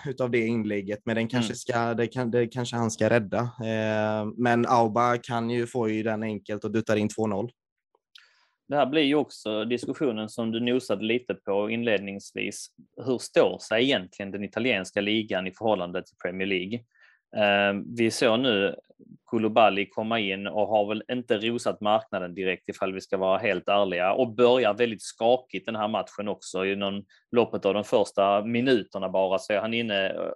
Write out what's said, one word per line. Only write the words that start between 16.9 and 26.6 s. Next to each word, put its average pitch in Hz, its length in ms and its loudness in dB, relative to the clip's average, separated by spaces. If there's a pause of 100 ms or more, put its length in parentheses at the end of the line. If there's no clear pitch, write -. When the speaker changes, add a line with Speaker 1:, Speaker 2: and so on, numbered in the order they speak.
Speaker 2:
Eh, 101 460 2 (140)
vi 113 140 2
såg 117 300 2
nu 101 360 2 (480)
Koulibaly 107 640 4
komma 113 320 -2
in 98 260 -4
och 101 220 0
har 104 200 2
väl 107 140 -4 (100)
inte 123 260 0
rosat 113 420 -2
marknaden 104 540 0
direkt, 92 340 -4
ifall 95 240 -4
vi 95 80 -8
ska - 160 -4
vara 95 220 2
helt 95 300 -2
ärliga, 98 440 2
och 117 220 0
börjar 120 400 4
väldigt 113 280 -2
skakigt 113 640 0
den 110 100 -6
här 107 120 -2
matchen 104 400 -4
också. 95 380 -4